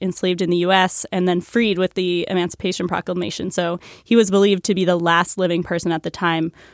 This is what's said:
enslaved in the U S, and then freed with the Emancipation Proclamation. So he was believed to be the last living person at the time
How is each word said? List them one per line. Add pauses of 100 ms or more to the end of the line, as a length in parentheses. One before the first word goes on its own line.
enslaved
in
the
U
S,
and
then
freed
with
the
Emancipation
Proclamation.
So (240)
he
was
believed
to
be
the
last
living
person
at
the
time (220)